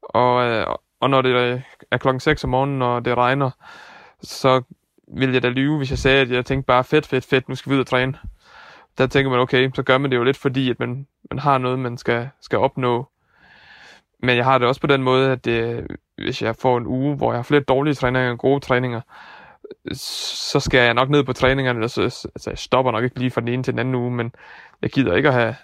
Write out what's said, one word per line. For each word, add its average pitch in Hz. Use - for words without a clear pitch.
Og, 123
øh, 113
og 127
når 135
det 123
er 123
klokken 131
seks 151
om 135
morgenen, 135
og 120
det 123
regner, 127
så 131
vil 131
jeg 123
da 123
lyve, 135
hvis 135
jeg 135
sagde, 135
at 127
jeg 123
tænkte 135
bare, 127
"Fedt, 151
fedt, 131
fedt, 131
nu 131
skal -
vi 135
ud 135
og 120
træne." 131
Der 131
tænker 135
man, 123
okay, 131
så 139
gør 131
man 143
det 131
jo 120
lidt, 131
fordi 131
at 117
man, 127
man -
har 139
noget, 127
man 123
skal, 120
skal -
opnå. 127
Men 123
jeg 120
har 131
det 123
også 135
på -
den 139
måde, 131
at 127
det, 117
hvis -
jeg 110
får 127
en 120
uge, 135
hvor 120
jeg 120
har 120
flere 147
dårlige 139
træninger 127
end 117
gode 139
træninger, 123
så -
skærer 127
jeg 117
nok 131
ned 147
på 131
træningerne, 131
eller 113
så, 113
altså, -
jeg 95
stopper 127
nok 113
ikke 127
lige 127
fra 120
den 117
ene 123
til 123
den 120
anden 127
uge, 123
men 120
jeg 120
gider 117
ikke 135
at 131
have 120